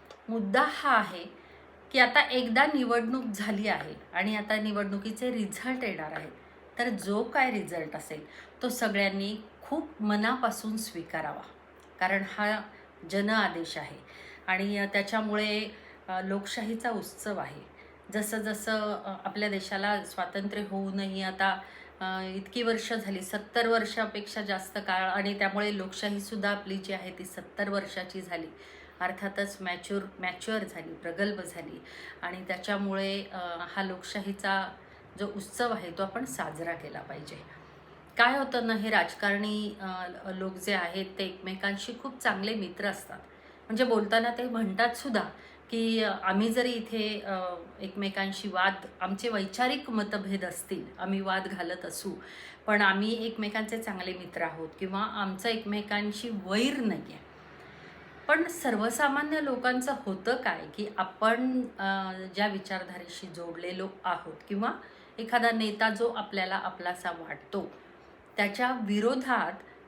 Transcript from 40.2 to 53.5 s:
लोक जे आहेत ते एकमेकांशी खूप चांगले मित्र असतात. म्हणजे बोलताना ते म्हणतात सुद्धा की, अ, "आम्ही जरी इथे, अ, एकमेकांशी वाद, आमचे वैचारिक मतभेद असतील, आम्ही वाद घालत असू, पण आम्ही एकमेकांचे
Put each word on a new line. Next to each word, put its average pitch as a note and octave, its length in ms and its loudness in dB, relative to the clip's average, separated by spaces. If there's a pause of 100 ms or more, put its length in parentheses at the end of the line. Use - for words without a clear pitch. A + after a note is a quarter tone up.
लोक F#3+ 240 -4
जे G3+ 200 -2
आहेत F#3 320 0 (120)
ते G3 60 0
एकमेकांशी F#3+ 680 -4 (100)
खूप C4 160 -8
चांगले G#3 360 0
मित्र G3 300 -4
असतात. - 340 -4 (480)
म्हणजे A3+ 180 4
बोलताना A3+ 460 6
ते A#3+ 120 -2
म्हणतात A#3 520 2
सुद्धा A3 280 0 (480)
की, A3+ 320 4
अ, G3+ 100 4 (100)
"आम्ही G3 260 6
जरी B3 240 4
इथे, G#3+ 480 -2
अ, F#3 340 -2 (260)
एकमेकांशी G3 680 -2
वाद, F#3+ 260 6 (260)
आमचे G3 280 0
वैचारिक B3 600 2
मतभेद G3+ 540 0
असतील, - 400 -6 (140)
आम्ही G3 220 0
वाद F#3+ 280 0
घालत F3+ 360 -4
असू, F3 300 -6 (520)
पण G#3 160 6
आम्ही G#3+ 440 4
एकमेकांचे A3 560 -2